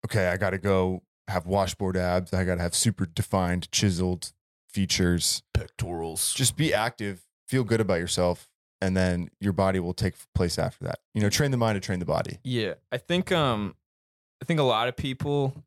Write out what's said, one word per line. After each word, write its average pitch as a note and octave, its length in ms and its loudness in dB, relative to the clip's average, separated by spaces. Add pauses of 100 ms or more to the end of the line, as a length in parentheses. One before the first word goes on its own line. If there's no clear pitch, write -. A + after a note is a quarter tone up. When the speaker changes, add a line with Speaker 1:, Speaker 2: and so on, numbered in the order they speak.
Speaker 1:
"Okay, G#2 220 2
I F2+ 100 2
gotta F#2+ 220 0
go F#2 460 2 (240)
have F2+ 180 -2
washboard F#2+ 500 0
abs. F2+ 360 0
I F#2 120 2
gotta F2+ 160 0
have F2 140 -2
super G2 320 0
defined, F2+ 640 -2
chiseled F2+ 640 0 (360)
features." F2 720 2 (120)
Speaker 2:
Pectorals. E2 800 -4
Speaker 1:
Just A#2+ 220 0
be - 180 0
active, G#2 540 -4 (180)
feel C3 160 0
good A2 180 2
about F#2 200 2
yourself, F2 500 0 (300)
and F#2 160 2
then F2+ 340 0 (100)
your G2 120 0
body F#2+ 260 2
will F2+ 160 -4
take - 200 -2 (200)
place F2+ 240 0
after - 260 -4
that. E2+ 140 -6 (160)
You G#2+ 80 -2
know, G2+ 80 2
train C#3+ 220 0
the C3 40 0
mind A2+ 200 2
to F#2+ 40 -2
train F#2 200 -4
the F2 60 -4
body. D#2+ 360 -2
Speaker 3:
Yeah, A2+ 320 -4 (160)
I B2+ 80 -4
think, F3+ 320 -2
um, B2 460 0 (680)
I - 40 -14
think E3 120 2
a C#3+ 60 4
lot A#2+ 240 2
of B2 80 -6
people C#3+ 720 -2